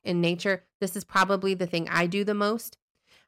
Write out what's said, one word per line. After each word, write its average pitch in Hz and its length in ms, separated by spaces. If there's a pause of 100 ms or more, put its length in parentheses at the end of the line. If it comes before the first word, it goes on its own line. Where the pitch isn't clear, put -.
in 175 160
nature, 180 440 (160)
this 196 160
is 196 80
probably 190 500
the 180 120
thing 165 220
I 170 180
do 202 180
the 208 100
most. 208 420 (520)